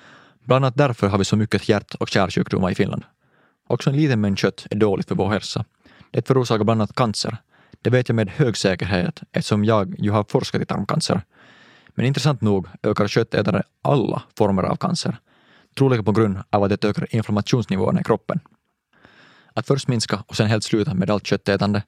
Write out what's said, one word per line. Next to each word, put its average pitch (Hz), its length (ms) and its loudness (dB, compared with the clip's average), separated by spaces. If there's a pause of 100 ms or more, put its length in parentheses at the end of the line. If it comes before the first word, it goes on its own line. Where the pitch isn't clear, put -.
(440)
Bland 131 200 4
annat 123 120 0
därför 127 320 2
har 101 100 2
vi 95 60 2
så - 120 2
mycket 104 320 0
hjärt- 104 260 0
och - 140 -6
kärlsjukdomar 92 640 0
i - 40 -2
Finland. - 300 -2 (640)
Också 123 240 -2
en 139 60 -2
liten 139 240 2
mängd 101 180 0
kött - 320 -2
är 104 60 -4
dåligt 104 320 0
för 95 60 -4
vår 95 160 0
hälsa. - 340 -4 (460)
Det - 160 -2
förorsakar 120 380 2
bland 110 160 2
annat 104 140 -2
cancer. 113 420 -2 (460)
Det - 80 0
vet 123 180 2
jag 117 80 2
med 107 140 0
hög 123 260 0
säkerhet 90 680 -2 (100)
eftersom 104 320 0
jag 101 340 0
ju 104 120 -2
har 107 180 2
forskat 113 340 -2
i - 40 -4
tarmcancer. - 560 -2 (680)
Men 117 180 -2
intressant 139 340 0
nog 101 260 0 (160)
ökar 104 260 0
köttätare - 540 0 (200)
alla 139 400 0 (160)
former 98 240 2
av - 140 0
cancer. 107 400 -4 (600)
Troligen 127 280 2
på 107 80 2
grund 101 260 2 (120)
av 101 120 4
att 98 80 2
det 104 140 0
ökar 104 300 0
inflammationsnivåerna 104 840 0
i - 40 -6
kroppen. - 360 0 (1120)
Att 113 140 -4
först 139 220 0
minska 110 380 -2
och - 100 -12
sen 110 100 2
helt 110 180 0
sluta 104 300 0
med 92 160 0
allt 104 160 0
köttätande 101 600 0